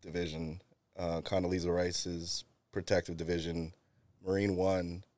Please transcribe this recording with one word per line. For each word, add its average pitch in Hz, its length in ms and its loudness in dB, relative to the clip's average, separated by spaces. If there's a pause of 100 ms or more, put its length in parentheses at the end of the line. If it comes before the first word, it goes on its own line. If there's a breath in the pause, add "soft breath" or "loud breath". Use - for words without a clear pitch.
division, 82 600 -4 (360)
uh, 82 240 -2
Condoleezza 90 540 2
Rice's 87 720 -2 (260)
protective 87 460 0
division, 82 560 -2 (520)
Marine 98 300 4
One, 92 480 2 (140)